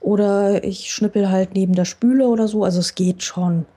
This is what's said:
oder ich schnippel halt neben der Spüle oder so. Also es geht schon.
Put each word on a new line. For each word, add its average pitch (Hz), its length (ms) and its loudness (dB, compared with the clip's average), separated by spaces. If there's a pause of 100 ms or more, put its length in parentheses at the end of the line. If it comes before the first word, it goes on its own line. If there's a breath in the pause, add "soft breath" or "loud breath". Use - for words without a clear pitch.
oder 202 640 2
ich - 300 -8
schnippel 202 380 0
halt 190 240 0
neben 185 200 0
der 180 100 2
Spüle 254 440 2
oder 220 180 2
so. 214 160 -2
Also 180 160 0
es 170 160 -4
geht 180 300 -2
schon. 175 420 -2 (100)